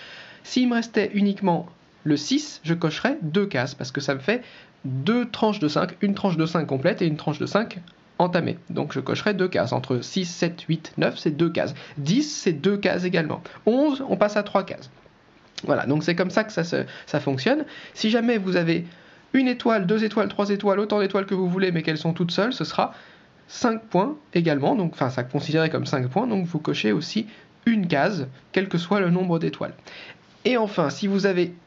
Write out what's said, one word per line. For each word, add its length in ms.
S'il 240
me 60
restait 400
uniquement 520
le 120
six, 460
je 120
cocherais 480
deux 240
cases, 280
parce 160
que 100
ça 140
me 60
fait 220
deux 440
tranches 300
de 80
cinq, 360
une 120
tranche 220
de 100
cinq 200
complète 360
et 40
une 100
tranche 240
de 60
cinq 340
entamée. 400
Donc 220
je 80
cocherais 340
deux 140
cases. 240
Entre 300
six, 240
sept, 420
huit, 300
neuf, 200
c'est 180
deux 140
cases. 240
Dix, 340
c'est 220
deux 240
cases 260
également. 400
Onze, 440
on 80
passe 200
à 80
trois 200
cases. 240
Voilà, 220
donc 180
c'est 100
comme 160
ça 140
que 80
ça 100
se, 220
ça 120
fonctionne. 460
Si 160
jamais 280
vous 160
avez 320
une 160
étoile, 380
deux 160
étoiles, 260
trois 200
étoiles, 320
autant 200
d'étoiles 260
que 80
vous 140
voulez, 220
mais 120
qu'elles 160
sont 160
toutes 160
seules, 240
ce 100
sera 300
cinq 340
points 340
également, 420
donc, 200
enfin, 160
ça 140
considéré 440
comme 160
cinq 240
points, 180
donc 200
vous 120
cochez 340
aussi 340
une 200
case, 420
quel 160
que 100
soit 220
le 100
nombre 280
d'étoiles. 360
Et 100
enfin, 320
si 180
vous 200
avez 260